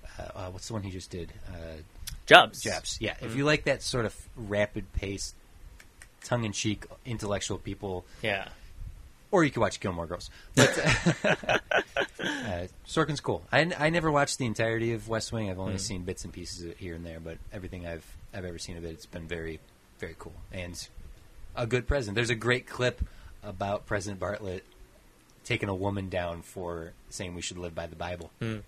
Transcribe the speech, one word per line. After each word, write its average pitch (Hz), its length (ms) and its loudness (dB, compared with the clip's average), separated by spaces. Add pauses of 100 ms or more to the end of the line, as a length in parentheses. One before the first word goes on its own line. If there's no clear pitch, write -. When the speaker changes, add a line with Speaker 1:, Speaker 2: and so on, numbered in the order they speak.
(180)
Speaker 1:
uh, - 40 -8 (120)
uh, 92 160 -8
what's 95 180 -10
the 113 60 -4
one 107 80 0
he 98 80 -4
just 90 200 -8
did? 85 220 -6 (160)
Uh, 82 300 -8 (480)
Speaker 2:
Jobs. 139 360 10
Speaker 1:
Jobs, 87 380 -2
yeah. 98 200 0
If 120 120 -4
Speaker 2:
Mm. 117 40 -2
Speaker 1:
you 139 80 2
like 151 200 4
that 135 180 2
sort 120 240 0
of - 80 -4 (220)
rapid-paced, 101 1000 -2 (880)
tongue-in-cheek, 110 640 0 (180)
intellectual 101 540 -2
people, 95 460 -4 (180)
Speaker 2:
Yeah. 101 260 2 (840)
Speaker 1:
or 180 140 8
you 139 60 6
could 123 100 0
watch 98 200 4
Gilmore 85 260 0
Girls. 87 240 -6 (240)
But, - 240 10
<laughs> - 640 4 (760)
uh, 95 460 -2 (200)
Sorkin's 156 340 2
cool. 90 220 0 (100)
I, 151 260 6
I 151 120 6
never 165 200 4
watched 143 280 4
the 131 80 0
entirety 113 460 2
of 107 160 -4
West 110 240 0
Wing. 110 180 0
I've 92 80 -4
only 95 160 -2
Speaker 2:
Mm. 95 60 -2
Speaker 1:
seen 92 220 -4
bits 90 220 -4
and 87 80 -8
pieces 87 320 -10
of 85 60 -6
it - 80 -12
here 87 160 -6
and 82 100 -8
there, 82 160 -10
but 82 180 -8 (140)
everything 92 340 -8
I've, 85 200 -8 (260)
I've 98 120 -8
ever 85 140 -6
seen 90 180 -8
of 85 80 -8
it, 82 80 -4
it's 78 140 -12
been 82 220 -10
very, 80 320 -4 (380)
very 82 200 -6
cool. - 160 -12 (180)
And 87 240 -6 (800)
a 123 100 0
good 120 200 2
president. 117 300 2
There's 117 140 4
a 123 40 6
great 120 320 2
clip 123 340 2 (420)
about 101 440 -2
President 101 320 -2
Bartlett 92 460 -4 (800)
taking 113 240 0
a 98 60 2
woman 98 340 0
down 87 340 0
for 85 500 -6 (180)
saying 90 240 -6
we 85 80 -6
should - 160 -6
live 87 160 -6
by 85 120 -4
the 82 100 -10
Bible. 87 340 -6 (100)
Speaker 2:
Mm. 110 280 -4